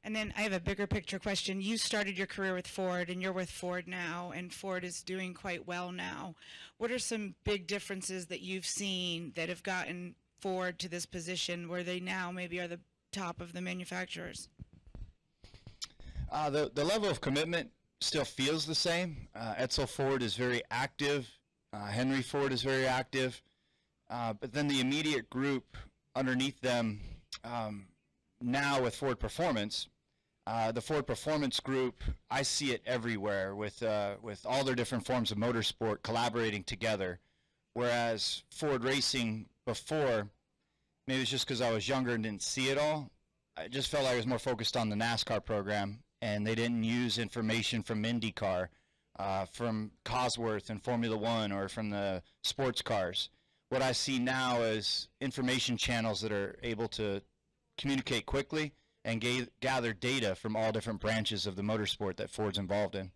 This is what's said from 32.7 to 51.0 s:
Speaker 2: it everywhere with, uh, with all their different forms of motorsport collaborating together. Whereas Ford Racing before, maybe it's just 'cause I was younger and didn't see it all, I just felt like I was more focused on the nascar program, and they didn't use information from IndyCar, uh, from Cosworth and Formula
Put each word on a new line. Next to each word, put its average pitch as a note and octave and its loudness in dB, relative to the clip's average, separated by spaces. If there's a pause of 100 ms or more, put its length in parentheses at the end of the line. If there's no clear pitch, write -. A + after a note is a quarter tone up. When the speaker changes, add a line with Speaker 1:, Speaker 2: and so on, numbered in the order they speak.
Speaker 2:
it A#2+ 0
everywhere G#2 0
with, G#2 -4
uh, G#2 2
with G#2+ -10
all C3+ 2
their C3 2
different A#2+ 0
forms A#2+ 2
of G#2 0
motorsport A2+ 2
collaborating A2+ 0
together. F#2+ 0 (540)
Whereas A#2+ 0
Ford C#3 0
Racing B2 0 (180)
before, A#2+ 2 (800)
maybe C3 0
it's B2+ 0
just C3+ 0
'cause B2 -2
I A#2+ 4
was G#2+ 2
younger C3 2
and A2 0
didn't G#2+ -4
see C3 0
it C#3 2
all, D3+ 2 (440)
I D#2+ -8
just C3 -2
felt C#3+ 2
like B2+ 4
I B2 4
was A2+ 2
more B2 2
focused A#2 -2
on A2+ 2
the G#2 0
nascar A2+ 2
program, G#2 0 (180)
and G#2 0
they A2+ 2
didn't A#2 2
use A#2 2
information A2+ 0
from G#2+ 0
IndyCar, G#2 0 (500)
uh, G2 0
from A2 -2 (120)
Cosworth A#2 0
and G2+ -6
Formula A#2 2